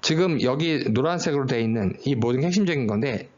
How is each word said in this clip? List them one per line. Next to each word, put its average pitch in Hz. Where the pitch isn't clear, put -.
지금 160
여기 147
노란색으로 143
돼 127
있는 113
이 139
모든 120
게 151
핵심적인 175
건데 107